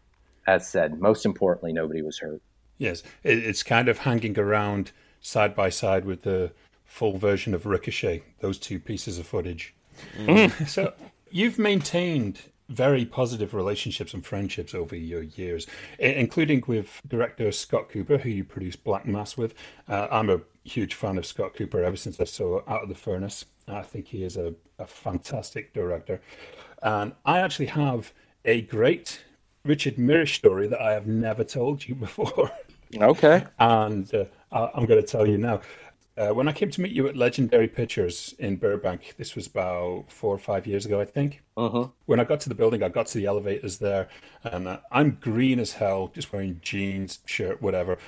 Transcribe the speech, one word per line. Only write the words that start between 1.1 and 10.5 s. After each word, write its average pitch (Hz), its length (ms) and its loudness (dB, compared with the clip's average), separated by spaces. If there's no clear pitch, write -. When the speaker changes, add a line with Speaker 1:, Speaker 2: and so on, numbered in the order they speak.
Speaker 1:
importantly, 87 480 0
nobody 80 300 -2
was 76 160 -8
hurt. 78 220 -10
Speaker 2:
Yes, 95 240 -4
it, 120 160 4
it's 113 240 -4
kind 123 260 2
of 110 100 4
hanging 110 400 0
around 104 540 0
side 104 340 2
by 95 160 2
side 95 340 0
with 92 180 -6
the 92 300 -2
full 101 340 -2
version 101 340 2
of 87 140 -2
Ricochet, 92 560 -2
those 98 180 -4
two 95 200 -8
pieces - 400 -8
of 85 80 -10
footage. 87 480 -6
Speaker 1:
Mm. 156 520 4